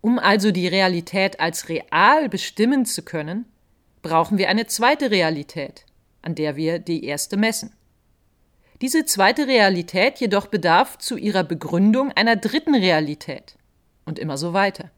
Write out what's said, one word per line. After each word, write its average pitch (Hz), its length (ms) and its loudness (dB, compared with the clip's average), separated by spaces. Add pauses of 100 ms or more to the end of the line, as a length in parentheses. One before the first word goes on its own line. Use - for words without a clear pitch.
Um 240 160 2
also 196 340 2
die 180 160 0
Realität 185 720 0
als 165 300 -4
real 220 600 2
bestimmen 254 560 0
zu - 180 -8
können, 170 420 -8 (560)
brauchen 165 360 0
wir 180 120 0
eine 220 180 0
zweite 262 440 0
Realität, 160 760 -4 (360)
an 165 140 -6
der 151 200 -4
wir 160 240 -2
die 165 240 -6
erste 147 340 -6
messen. 220 360 -2 (1080)
Diese 302 220 0
zweite 240 440 2
Realität 196 720 2
jedoch 202 280 0
bedarf 175 500 2
zu - 200 -8
ihrer 185 260 -2
Begründung 202 720 0
einer 226 240 2
dritten 285 380 0
Realität 156 840 -2 (480)
und - 140 -10
immer 143 180 -8
so 170 160 -6
weiter. 196 440 -2